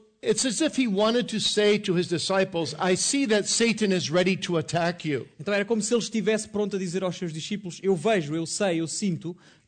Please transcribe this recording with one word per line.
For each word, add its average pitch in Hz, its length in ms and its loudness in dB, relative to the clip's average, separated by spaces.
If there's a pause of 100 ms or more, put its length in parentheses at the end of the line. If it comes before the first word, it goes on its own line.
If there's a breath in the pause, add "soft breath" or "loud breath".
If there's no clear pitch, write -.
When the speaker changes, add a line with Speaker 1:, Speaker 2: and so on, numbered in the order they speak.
(220)
Speaker 1:
it's 220 240 2
as 240 140 -2
if 311 180 0
he 254 120 2
wanted 214 400 2
to 220 100 -2
say 208 400 2
to 190 180 0
his 180 100 0
disciples, 180 720 0
"I 185 200 2
see 277 300 0
that 208 200 2
Satan 214 480 2
is 135 160 -2
ready 180 240 4
to 170 220 -2
attack 170 500 -2
you." 139 180 -2 (140)
Speaker 2:
Então 202 140 -2
era 202 100 2
como 214 180 0
se 208 120 0
ele 233 100 2
estivesse 214 460 0
pronto 202 260 -2
a 190 40 -2
dizer 185 220 -2
aos 185 140 -2
seus 170 160 -6
discípulos, 175 500 -8
"Eu 190 140 2
vejo, 160 400 0
eu 165 100 -4
sei, 175 360 -2
eu 160 60 -4
sinto 175 500 -4 (300 soft breath)